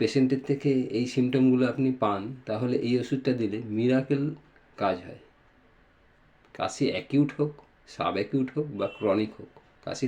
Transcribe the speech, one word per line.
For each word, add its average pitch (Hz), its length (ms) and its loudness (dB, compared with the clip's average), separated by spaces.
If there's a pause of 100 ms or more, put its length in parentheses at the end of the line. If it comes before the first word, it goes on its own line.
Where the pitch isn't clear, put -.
পেশেন্টের 131 480 2
থেকে 143 220 0 (260)
এই 123 160 0
সিমটমগুলো 127 500 4 (100)
আপনি 131 160 0 (140)
পান, 101 180 2 (260)
তাহলে 120 280 -2 (120)
এই 120 60 0 (100)
ওষুধটা 135 280 -2 (100)
দিলে 107 180 -2 (160)
মিরাকেল 131 480 2 (540)
কাজ 98 180 0 (100)
হয়। - 160 -18 (1300)
কাশি - 380 -2
অ্যাকিউট 143 440 0
হোক, 147 140 -2 (420)
সাব - 260 -2
অ্যাকিউট 131 360 0
হোক 151 120 -4 (120)
বা 98 80 0 (100)
ক্রনিক 107 420 2
হোক, - 120 -18 (340)
কাশি - 220 -4